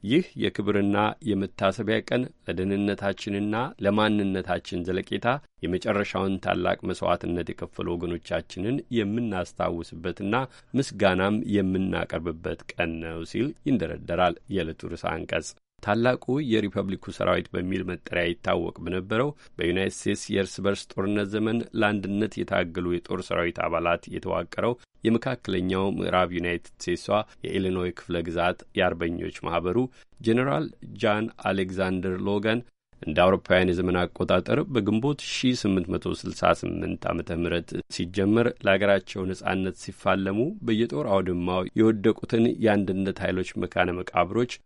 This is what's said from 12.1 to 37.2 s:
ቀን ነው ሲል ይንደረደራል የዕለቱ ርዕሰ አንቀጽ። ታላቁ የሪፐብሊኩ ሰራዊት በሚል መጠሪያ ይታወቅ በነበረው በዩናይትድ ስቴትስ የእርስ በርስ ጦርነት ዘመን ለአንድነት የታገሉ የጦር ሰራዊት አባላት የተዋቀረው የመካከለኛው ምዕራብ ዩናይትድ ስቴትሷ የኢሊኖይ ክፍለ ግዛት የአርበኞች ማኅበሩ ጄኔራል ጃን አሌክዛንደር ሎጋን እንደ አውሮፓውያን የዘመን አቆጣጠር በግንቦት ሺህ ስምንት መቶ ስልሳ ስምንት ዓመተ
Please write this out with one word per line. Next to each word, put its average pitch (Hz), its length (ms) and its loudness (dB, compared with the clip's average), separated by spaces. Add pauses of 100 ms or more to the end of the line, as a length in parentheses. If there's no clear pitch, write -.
ቀን 85 320 -2
ነው 82 240 -8
ሲል 110 240 -2 (160)
ይንደረደራል 85 720 2 (140)
የዕለቱ 85 380 -4
ርዕሰ 85 200 -6
አንቀጽ። 82 400 -4 (340)
ታላቁ 117 420 2 (220)
የሪፐብሊኩ 98 680 0
ሰራዊት 92 360 2
በሚል 92 360 -2
መጠሪያ 87 400 -2
ይታወቅ 85 560 0
በነበረው 95 480 -2 (260)
በዩናይትድ 92 420 0
ስቴትስ - 320 -2
የእርስ 98 320 0
በርስ 101 260 -2
ጦርነት 104 440 -2
ዘመን 110 280 0 (140)
ለአንድነት 104 640 0
የታገሉ 90 520 -2
የጦር 90 360 -2
ሰራዊት 87 380 -2
አባላት 85 480 0
የተዋቀረው 90 640 -2 (300)
የመካከለኛው 95 880 0
ምዕራብ 90 400 2
ዩናይትድ 87 400 -4
ስቴትሷ - 360 -6 (340)
የኢሊኖይ 92 500 -2
ክፍለ - 300 -6
ግዛት 87 380 0 (140)
የአርበኞች 85 680 0
ማኅበሩ 85 360 0 (420)
ጄኔራል 131 460 2 (300)
ጃን 107 300 2 (180)
አሌክዛንደር 95 760 0
ሎጋን 104 380 0 (420)
እንደ 78 180 -2
አውሮፓውያን 92 500 6
የዘመን 90 260 2
አቆጣጠር 90 680 2
በግንቦት 117 600 0
ሺህ - 320 0
ስምንት 95 320 2
መቶ 90 260 -2
ስልሳ 87 400 0
ስምንት 85 520 -6
ዓመተ 85 300 -2